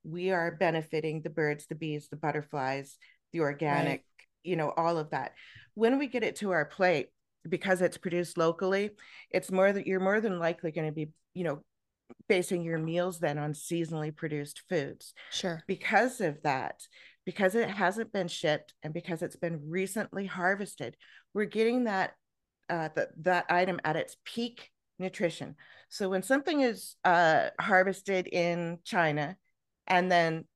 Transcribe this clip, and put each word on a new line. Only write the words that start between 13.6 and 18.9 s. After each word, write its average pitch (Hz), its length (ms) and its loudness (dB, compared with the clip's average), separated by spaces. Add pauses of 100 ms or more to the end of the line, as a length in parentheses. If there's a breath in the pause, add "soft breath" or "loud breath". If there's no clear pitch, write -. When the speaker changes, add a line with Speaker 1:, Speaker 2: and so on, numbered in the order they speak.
Speaker 1:
produced 151 540 -8
foods. - 460 -4 (160 loud breath)
Speaker 2:
Sure. 165 380 -6
Speaker 1:
Because 220 520 2
of 147 220 -2
that, 131 400 -2 (460 loud breath)
because 185 260 2
it 226 160 2
hasn't 202 420 0
been 185 160 -2
shipped - 540 -2
and 156 100 -8